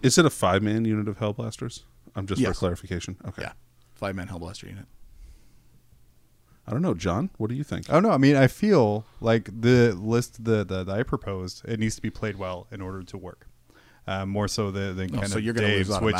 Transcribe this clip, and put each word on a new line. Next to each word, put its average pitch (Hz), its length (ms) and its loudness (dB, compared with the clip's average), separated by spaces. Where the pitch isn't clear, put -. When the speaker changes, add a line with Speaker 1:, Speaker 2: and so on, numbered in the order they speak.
Speaker 1:
Is 127 140 4
it 175 80 8
a 139 40 6
five-man 107 560 2
unit 107 220 0
of 101 120 -6
Hellblasters? 113 640 -8
I'm 98 120 -8
just 101 140 -2
Speaker 2:
Yes. 95 140 0
Speaker 1:
for - 40 -8
clarification. 90 560 -4
Okay. - 180 -10
Speaker 2:
Yeah. - 100 -10
Five-man 95 320 -8
Hellblaster 85 400 -12
unit. 95 180 -16
Speaker 1:
I - 40 -6
don't 135 120 -2
know, 175 100 0
John. 95 440 -2
What 110 120 -2
do 123 60 -4
you 143 80 -4
think? - 260 -8
Speaker 3:
I - 40 -2
don't 196 100 6
know. 220 80 4
I 151 60 4
mean, 139 180 8
I 135 120 8
feel 120 580 4
like 113 260 2
the 120 320 6
list 113 500 -2
that, 107 240 2
that, 92 180 -4
that 98 140 -4
I - 40 0
proposed, 95 640 -8
it 113 140 -6
needs 110 160 -2
to - 60 -14
be 110 100 -4
played 107 240 -6
well 92 340 -10
in 101 120 -12
order 95 200 -10
to 92 160 -14
work. 90 300 -16
Uh, 95 180 -4
more 101 220 -2
so 101 240 -2
than, 98 240 -4
than 92 200 -4
Speaker 2:
Oh, 123 40 -2
Speaker 3:
kind 101 120 -4
Speaker 2:
so 104 60 -2
Speaker 3:
of 107 60 -2
Speaker 2:
you're 113 100 -2
gonna 113 140 2
lose 98 200 2
Speaker 3:
Dave's, 98 140 0
which 110 180 2